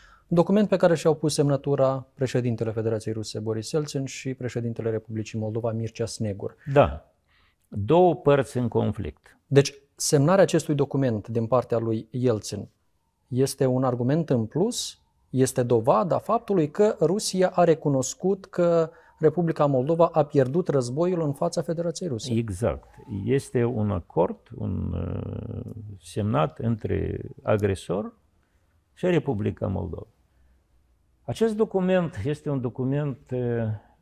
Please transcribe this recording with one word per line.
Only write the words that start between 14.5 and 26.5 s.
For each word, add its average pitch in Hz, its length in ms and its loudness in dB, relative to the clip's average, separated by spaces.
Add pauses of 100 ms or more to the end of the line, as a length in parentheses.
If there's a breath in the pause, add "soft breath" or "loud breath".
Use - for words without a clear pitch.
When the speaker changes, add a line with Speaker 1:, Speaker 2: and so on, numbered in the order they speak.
Speaker 1:
Este 127 320 0
dovada 127 560 2
faptului 196 520 0
că 208 300 2
Rusia 185 480 0
a 180 160 4
recunoscut 160 800 0
că 170 440 2 (300 loud breath)
Republica 156 460 2
Moldova 147 400 2
a 156 180 2
pierdut 143 440 2
războiul 143 540 0
în 147 100 -2
fața 170 300 -2
Federației 170 460 -6
Ruse? 123 240 -6
Speaker 2:
Exact. 101 560 -2 (360)
Este 123 400 0
un 113 260 0
acord, 165 480 -2 (160)
un, 92 400 -4
eh, - 800 -8 (300)
semnat 120 560 -2